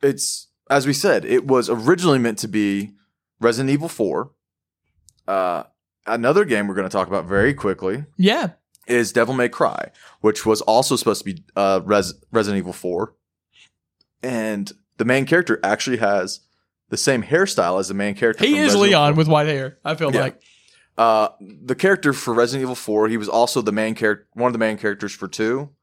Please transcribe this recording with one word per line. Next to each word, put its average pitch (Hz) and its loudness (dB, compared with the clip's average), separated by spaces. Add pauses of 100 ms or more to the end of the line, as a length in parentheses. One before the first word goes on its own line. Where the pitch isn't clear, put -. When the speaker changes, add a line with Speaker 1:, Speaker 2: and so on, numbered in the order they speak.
Speaker 1:
it's, - -2 (220)
as 135 2
we 143 2
said, 139 0
it 123 0
was 127 2
originally 143 2
meant 117 0
to 113 -8
be 101 -2 (500)
Resident 120 0
Evil 151 -2
four. 98 -4 (960)
Uh, 92 -2 (440)
another 127 2
game 107 0
we're 95 -6
gonna 95 -4
talk 92 -2
about 92 -4
very 101 2
quickly 104 -4 (120)
Speaker 2:
Yeah. 208 2 (360)
Speaker 1:
is 120 0
Devil 117 0
May 123 0
Cry, - -4 (300)
which 107 0
was 107 2
also 127 2
supposed 113 -2
to 98 -8
be, 85 -16 (140)
uh, 98 2
Res-, 95 0 (180)
Resident 104 0
Evil 90 -8
four. 90 -6 (1080)
And 110 -6 (260)
the 113 0
main 131 2
character 165 2
actually 107 0
has 101 -2 (480)
the - -6
same 131 0
hairstyle 117 0
as 95 -4
the 98 -8
main 101 -4
character 113 0
Speaker 2:
He 269 4
Speaker 1:
from 294 2
Speaker 2:
is 302 2
Speaker 1:
Resident 202 4
Evil 190 6
Speaker 2:
Leon 147 4
Speaker 1:
four. 156 2
Speaker 2:
with 160 2
white 151 2
hair, 135 -6
I 156 -4
feel 156 -2
Speaker 1:
Yeah. 120 0
Speaker 2:
like. 131 -6 (560)
Speaker 1:
Uh, 110 4 (100)
the 107 -8
character 180 2
for 127 -4
Resident 120 2
Evil 127 -4
four, 107 0
he 113 -2
was 107 -6
also 120 2
the 107 0
main 110 -2
char-, 107 -2
one 120 -2
of 123 0
the 113 -4
main 110 -2
characters 101 -6
for - -12
two. 123 -4 (140)